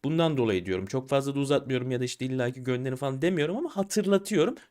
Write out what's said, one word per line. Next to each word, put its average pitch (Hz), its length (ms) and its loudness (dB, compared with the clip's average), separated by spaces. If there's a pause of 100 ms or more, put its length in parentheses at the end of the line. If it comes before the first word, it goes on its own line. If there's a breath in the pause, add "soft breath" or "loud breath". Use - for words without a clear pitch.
Bundan 160 320 2
dolayı 104 300 2
diyorum. 95 200 -2
Çok 131 220 -4
fazla 139 260 0
da 139 40 -2
uzatmıyorum 131 520 0
ya 127 100 -2
da 127 40 0
işte 123 220 -6
illaki 127 360 -2
gönderin 127 340 -2
falan 135 260 -4
demiyorum 170 340 0
ama 311 200 -6
hatırlatıyorum. 196 800 2 (160 loud breath)